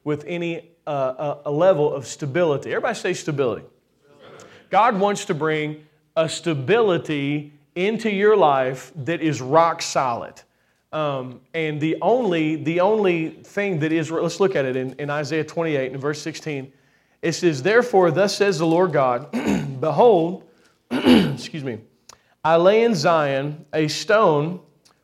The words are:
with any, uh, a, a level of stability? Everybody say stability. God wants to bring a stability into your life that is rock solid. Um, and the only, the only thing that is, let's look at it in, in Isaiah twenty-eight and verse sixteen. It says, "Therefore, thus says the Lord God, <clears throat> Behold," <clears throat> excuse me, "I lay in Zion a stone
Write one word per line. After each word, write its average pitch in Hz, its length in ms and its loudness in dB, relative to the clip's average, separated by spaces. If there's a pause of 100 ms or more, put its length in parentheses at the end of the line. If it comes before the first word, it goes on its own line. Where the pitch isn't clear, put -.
with 147 200 -4
any, 170 460 -8 (160)
uh, 143 480 -4 (100)
a, 151 40 -6
a - 20 -4
level 151 420 4
of 135 140 -8
stability? 147 640 -2
Everybody 220 260 -2
say 185 180 -4
stability. 131 520 -2 (1040)
God 208 300 4
wants 202 260 0
to 190 80 -4
bring 151 520 -4 (300)
a 160 140 2
stability 151 1200 0 (220)
into 214 340 -2
your 208 280 4
life 135 580 0
that 151 260 -6
is 147 200 -2
rock 151 400 2
solid. 123 600 -4 (520)
Um, 135 480 -6 (140)
and 156 260 -4
the 160 220 -2
only, 175 520 0
the 156 240 -2
only 185 500 2
thing 202 500 -6
that 156 120 0
is, 160 200 -2
let's 165 280 -4
look 190 160 2
at 143 80 2
it 131 120 -2
in, 131 240 -4
in 143 100 -6
Isaiah 151 340 -4
twenty-eight 156 480 -2
and 139 80 -10
verse 147 220 -6
sixteen. 143 500 -10 (520)
It 165 100 0
says, 156 300 0
"Therefore, 202 480 4
thus 196 240 2
says 196 240 0
the 165 80 2
Lord 165 260 2
God, 135 380 0
<clears throat> 147 480 -4
Behold," 170 640 2 (240)
<clears throat> - 240 -20
excuse 185 720 2
me, 117 160 -6 (640)
"I 160 140 4
lay 202 260 6
in 233 100 2
Zion 147 800 0
a 156 140 0
stone 180 720 2 (440)